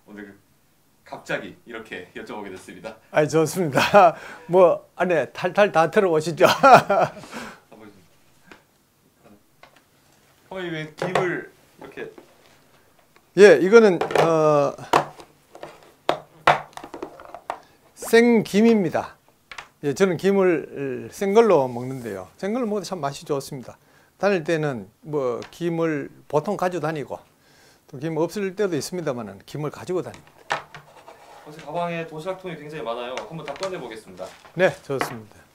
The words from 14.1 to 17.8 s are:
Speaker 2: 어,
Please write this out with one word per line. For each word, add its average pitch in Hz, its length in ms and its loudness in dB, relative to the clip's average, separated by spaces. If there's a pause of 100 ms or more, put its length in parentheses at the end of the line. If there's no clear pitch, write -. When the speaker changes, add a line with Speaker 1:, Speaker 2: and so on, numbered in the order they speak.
Speaker 2:
어, 156 540 2 (3250)